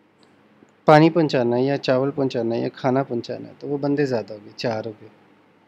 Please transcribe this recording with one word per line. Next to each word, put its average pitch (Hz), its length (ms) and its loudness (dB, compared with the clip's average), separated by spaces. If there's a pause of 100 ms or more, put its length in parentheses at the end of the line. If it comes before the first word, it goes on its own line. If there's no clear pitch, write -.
(880)
पानी 156 220 8
पहुंचाना 139 460 2
है 127 80 2
या 139 140 0
चावल 135 340 0
पहुंचाना 127 420 -4
है 120 80 -4
या 131 80 -4
खाना 135 320 -2
पहुंचाना 117 460 -8
है, 110 60 -20
तो 135 120 -16
वो 143 120 -6
बंदे 143 280 -2
ज़्यादा 110 280 -4
हो 104 60 -16
गए, 110 140 -20
चार 110 320 -6
हो 110 60 -10
गए। 110 180 -20 (580)